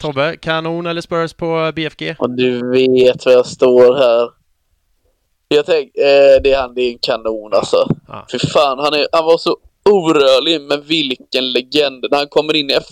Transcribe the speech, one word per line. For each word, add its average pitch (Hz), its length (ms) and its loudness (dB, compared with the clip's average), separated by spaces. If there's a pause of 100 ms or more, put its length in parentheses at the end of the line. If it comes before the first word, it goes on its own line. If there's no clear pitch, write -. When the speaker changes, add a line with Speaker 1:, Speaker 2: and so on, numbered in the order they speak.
Speaker 1:
Tobbe, 151 400 -4
kanon 165 460 -6
eller 170 140 -6
Spurs 165 320 -6
på 165 420 -4
B 160 100 -6
F 147 120 -10
G? 156 220 -10
Speaker 2:
Och 123 100 -4
du 123 420 -2
vet 127 540 2
var 131 80 4
jag 127 120 4
står 123 500 4
här. 120 340 2 (1200)
Jag 147 180 0
tänk, 156 320 -2
eh, 139 460 6
det 135 100 2
är 135 80 0
han, 123 140 -8
det 123 60 -4
är 123 100 -2
en 120 100 -16
kanon, 110 520 -6
alltså. 104 340 0 (200)
Speaker 1:
Ja. 104 240 -18
Speaker 2:
Fy 123 80 -8
fan, 143 400 -2
han 143 140 -2
är, 147 180 -2
han 160 140 0
var 165 120 4
så - 200 -4 (320)
orörlig, 156 720 2
men 143 200 -4
vilken 135 720 -6
legend. 127 600 -4
När 143 60 0
han 143 100 -4
kommer 156 280 -2
in 143 140 -4
i 135 40 -2
F 151 180 -2